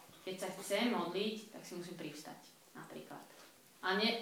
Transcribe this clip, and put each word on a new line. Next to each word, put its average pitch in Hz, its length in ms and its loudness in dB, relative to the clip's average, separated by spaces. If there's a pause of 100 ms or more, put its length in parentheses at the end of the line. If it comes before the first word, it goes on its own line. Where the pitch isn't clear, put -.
(220)
keď 185 160 -4
sa 190 160 -2
chcem 226 400 4
modliť, 190 560 0
tak 175 160 -12
si 175 160 -6
musím 175 160 -8
privstať, 151 400 -8 (400)
napríklad. - 480 -12 (560)
A 185 160 6
nie, - 240 6